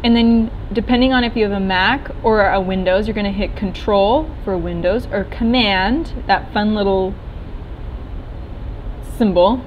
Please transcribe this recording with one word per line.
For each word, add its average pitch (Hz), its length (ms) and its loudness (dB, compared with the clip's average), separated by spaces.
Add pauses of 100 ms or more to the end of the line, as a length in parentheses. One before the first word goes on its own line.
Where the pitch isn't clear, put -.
and 233 100 4
then 233 380 4 (220)
depending 247 400 2
on 247 100 4
if 233 140 -2
you 220 60 4
have 202 100 0
a 196 120 0
Mac 190 460 0 (100)
or 214 280 4
a 190 100 2
Windows, 185 480 2
you're 214 80 -2
gonna 202 160 -2
hit 196 240 -4
Control 208 760 0 (140)
for 190 140 -2
Windows 175 520 -2
or 196 140 -2
Command, 226 1040 0
that - 240 0
fun 214 240 0
little 196 380 0 (2000)
symbol 202 500 4